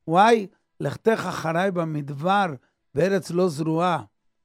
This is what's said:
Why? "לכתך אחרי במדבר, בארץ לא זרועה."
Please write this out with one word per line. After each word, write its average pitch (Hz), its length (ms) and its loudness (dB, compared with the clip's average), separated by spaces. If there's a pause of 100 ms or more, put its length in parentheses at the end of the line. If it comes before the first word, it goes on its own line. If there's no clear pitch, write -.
Why? 202 440 4 (300)
"לכתך 165 500 -2
אחרי 170 440 -2
במדבר, 160 840 -2 (400)
בארץ 180 360 0
לא 180 180 2
זרועה." 160 540 -2 (420)